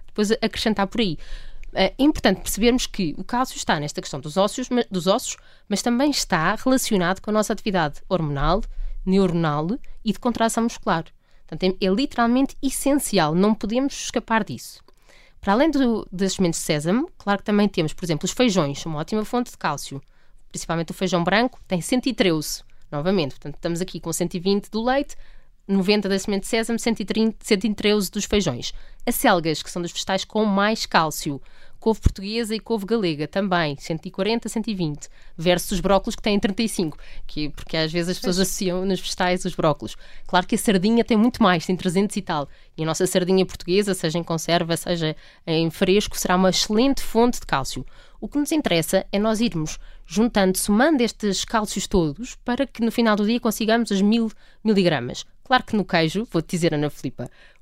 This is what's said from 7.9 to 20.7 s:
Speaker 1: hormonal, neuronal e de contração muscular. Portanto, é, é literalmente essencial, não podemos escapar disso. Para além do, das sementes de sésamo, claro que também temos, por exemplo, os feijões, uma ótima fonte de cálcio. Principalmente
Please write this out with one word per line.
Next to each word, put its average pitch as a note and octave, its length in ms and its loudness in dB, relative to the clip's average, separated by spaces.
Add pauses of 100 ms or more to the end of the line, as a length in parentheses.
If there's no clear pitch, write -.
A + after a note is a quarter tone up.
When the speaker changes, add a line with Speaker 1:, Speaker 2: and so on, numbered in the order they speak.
Speaker 1:
hormonal, D#3+ 540 0 (440)
neuronal E3+ 640 2 (340)
e G#3+ 80 0
de - 80 -4
contração A3+ 440 0
muscular. F3+ 420 -2 (420)
Portanto, F#3 340 0
é, G3 40 2
é F#3 40 4
literalmente B3 720 2
essencial, B3+ 720 2
não G3+ 220 4
podemos A#3+ 380 -2
escapar - 500 -2
disso. - 400 -12 (560)
Para G3 140 0
além D4 180 4
do, B3 400 2
das F#3+ 220 -2
sementes E3+ 260 2
de - 60 -8
sésamo, F3 520 0
claro G3+ 220 -2
que - 60 -20
também G#3 240 4
temos, D#3+ 240 -2
por - 100 -12
exemplo, E3 220 -2
os - 60 -2
feijões, F3+ 540 2
uma D#3+ 140 -4
ótima G#3+ 240 -2
fonte B3 280 -4
de - 60 -18
cálcio. C#3+ 440 -6 (500)
Principalmente E3 400 -4